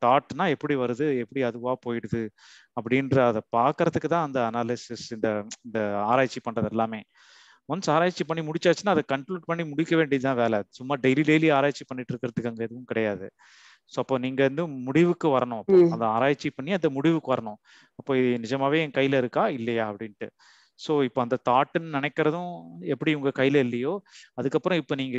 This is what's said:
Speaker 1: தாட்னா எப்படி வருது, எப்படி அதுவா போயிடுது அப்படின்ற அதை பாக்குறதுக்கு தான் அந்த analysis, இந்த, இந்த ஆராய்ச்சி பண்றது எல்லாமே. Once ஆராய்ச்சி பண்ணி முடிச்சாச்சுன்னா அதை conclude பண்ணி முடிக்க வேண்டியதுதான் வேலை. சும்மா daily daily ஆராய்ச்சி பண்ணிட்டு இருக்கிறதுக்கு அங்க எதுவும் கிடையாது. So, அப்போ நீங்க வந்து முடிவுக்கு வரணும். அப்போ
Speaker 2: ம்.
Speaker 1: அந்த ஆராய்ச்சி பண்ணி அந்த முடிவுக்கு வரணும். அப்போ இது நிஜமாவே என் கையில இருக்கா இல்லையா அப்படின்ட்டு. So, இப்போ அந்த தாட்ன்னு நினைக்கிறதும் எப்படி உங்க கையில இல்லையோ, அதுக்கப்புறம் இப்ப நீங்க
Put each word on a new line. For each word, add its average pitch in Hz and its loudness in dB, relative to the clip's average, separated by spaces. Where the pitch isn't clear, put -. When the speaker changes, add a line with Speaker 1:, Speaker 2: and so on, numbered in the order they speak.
Speaker 1:
தாட்னா 139 2
எப்படி 147 -2
வருது, 123 -2
எப்படி 120 -4
அதுவா 120 -2
போயிடுது 117 -4
அப்படின்ற 127 2
அதை 110 2
பாக்குறதுக்கு 151 2
தான் 165 0
அந்த 131 -2
analysis, 117 -4
இந்த, 110 -2
இந்த 113 -6
ஆராய்ச்சி 120 0
பண்றது 113 -4
எல்லாமே. 113 -2
Once 160 -2
ஆராய்ச்சி 170 2
பண்ணி 160 -4
முடிச்சாச்சுன்னா 165 2
அதை 151 0
conclude 160 -6
பண்ணி 170 -4
முடிக்க 156 -2
வேண்டியதுதான் 135 2
வேலை. 113 2
சும்மா 131 -8
daily 135 2
daily 156 4
ஆராய்ச்சி 143 0
பண்ணிட்டு 127 -10
இருக்கிறதுக்கு 117 -6
அங்க 113 -8
எதுவும் 117 -8
கிடையாது. 104 -2
So, - -12
அப்போ 135 -2
நீங்க 131 -2
வந்து 139 0
முடிவுக்கு 151 2
வரணும். 123 0
அப்போ 196 6
Speaker 2:
ம். 170 8
Speaker 1:
அந்த 117 0
ஆராய்ச்சி 131 2
பண்ணி 143 -6
அந்த 165 0
முடிவுக்கு 143 0
வரணும். 113 -4
அப்போ - -4
இது 127 4
நிஜமாவே 135 0
என் 147 -4
கையில 135 4
இருக்கா 131 0
இல்லையா 117 -2
அப்படின்ட்டு. 104 -10
So, - -2
இப்போ 131 0
அந்த 120 -2
தாட்ன்னு 147 2
நினைக்கிறதும் 156 -2
எப்படி 156 0
உங்க 139 -2
கையில 135 2
இல்லையோ, 127 0
அதுக்கப்புறம் 147 0
இப்ப 156 -4
நீங்க 131 -4